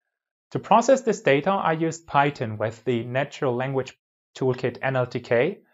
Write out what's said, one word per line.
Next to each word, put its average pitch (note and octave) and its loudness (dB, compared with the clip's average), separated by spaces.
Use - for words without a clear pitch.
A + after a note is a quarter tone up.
To - -4
process A#3 4
this G#3+ -2
data, D3 2
I F#3+ 0
used D#3+ -4
Python C#3 0
with G#2+ -4
the A#2+ 0
natural C3 -4
language C3 -4
toolkit B2+ -2
N B2+ -2
L B2+ 0
T B2 -6
K B2 0